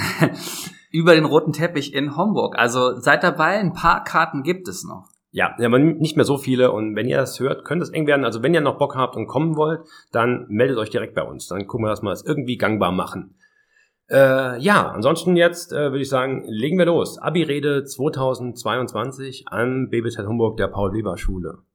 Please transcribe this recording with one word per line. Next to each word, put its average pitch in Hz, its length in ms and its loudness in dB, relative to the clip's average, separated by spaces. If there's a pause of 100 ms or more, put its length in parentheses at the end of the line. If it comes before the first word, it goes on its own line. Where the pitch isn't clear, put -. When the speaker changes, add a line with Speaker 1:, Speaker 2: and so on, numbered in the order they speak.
(220)
Speaker 1:
<laughs> - 680 -4
über 165 240 6
den 156 100 6
roten 156 260 4
Teppich 151 440 -4
in 147 200 -2
Homburg. 160 440 0
Also 123 400 2
seid 143 240 4
dabei, 165 340 2
ein 202 160 -2
paar - 300 0
Karten 160 400 0
gibt 180 240 -4
es 90 160 -10
noch. 87 260 -16 (260)
Speaker 2:
Ja, 90 220 0
aber 117 200 4
n-, 156 200 4
nicht 151 180 -2
mehr 135 100 4
so 139 120 0
viele. 127 340 2
Und 107 240 -4
wenn 110 120 -2
ihr 139 100 0
das 135 220 -2
hört, 139 260 -4
könnte 165 160 -4
es 139 80 -6
eng 160 160 -4
werden. 143 180 2
Also 113 200 -4
wenn 151 100 2
ihr 165 80 4
noch 131 160 0
Bock 139 180 0
habt 131 200 -2
und 113 100 -6
kommen 156 300 -2
wollt, 156 240 0 (320)
dann 120 360 0
meldet 110 300 2
euch 107 140 -4
direkt 113 240 -4
bei 78 80 -2
uns. 62 240 -12
Dann 95 180 -6
gucken 110 220 -4
wir, - 20 0
dass 104 140 -4
wir 101 80 -2
das 90 120 -8
irgendwie 123 340 -4
gangbar 101 340 2
machen. 92 420 -6 (800)
Äh, 131 500 4
ja, 165 300 4
ansonsten 165 440 2
jetzt, 170 380 2
äh, - 40 -2 (120)
würde 135 120 -2
ich 135 80 -6
sagen, 135 360 -2
legen 120 320 -2
wir 175 80 4
los. 160 320 0
Abi-Rede 147 680 -2
zweitausendzweiundzwanzig 131 1600 -4
an 123 420 -2
B 117 120 0
B 113 100 -2
Z 107 160 -6
Homburg 110 300 0
der 98 100 0
Paul-Weber-Schule. 98 960 -4 (120)